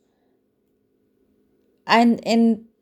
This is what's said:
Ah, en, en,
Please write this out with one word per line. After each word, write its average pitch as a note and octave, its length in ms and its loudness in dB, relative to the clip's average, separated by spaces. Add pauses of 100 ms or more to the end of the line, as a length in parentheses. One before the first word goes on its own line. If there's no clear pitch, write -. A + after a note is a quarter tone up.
(1800)
Ah, A3+ 180 0
en, A#3 220 0
en, A3+ 460 -2 (120)